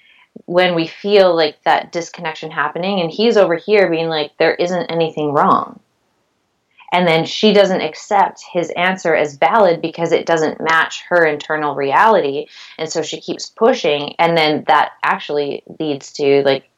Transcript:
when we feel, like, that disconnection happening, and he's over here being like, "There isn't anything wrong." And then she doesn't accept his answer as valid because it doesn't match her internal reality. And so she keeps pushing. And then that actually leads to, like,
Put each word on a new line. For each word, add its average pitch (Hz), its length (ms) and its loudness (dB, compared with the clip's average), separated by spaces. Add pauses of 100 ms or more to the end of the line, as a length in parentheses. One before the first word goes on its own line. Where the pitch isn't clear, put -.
(460)
when 180 280 2
we 165 120 -2
feel, 190 500 4
like, 151 280 0
that - 280 0
disconnection 165 580 -10
happening, 165 500 -4
and 165 100 -2
he's 220 260 0
over 170 200 4
here 190 340 2
being 165 180 -2
like, 156 300 -4
"There 165 160 2
isn't 175 360 -4
anything 156 420 -2
wrong." 156 480 0 (1120)
And 180 160 2
then 160 160 2
she - 280 2
doesn't 190 280 4
accept 175 600 -2 (120)
his 170 240 -4
answer 180 400 0
as 143 200 -2
valid 170 460 2
because 165 300 -4
it - 140 0
doesn't 160 340 0
match 160 480 -2
her 175 180 4
internal 151 480 -4
reality. 147 720 2 (320)
And 160 100 -8
so 160 140 -4
she 151 180 -10
keeps - 300 -10
pushing. 175 680 -2
And 170 180 2
then 156 300 0
that 151 240 2 (100)
actually 147 640 -4 (160)
leads 147 320 -6
to, 139 320 2
like, 135 320 0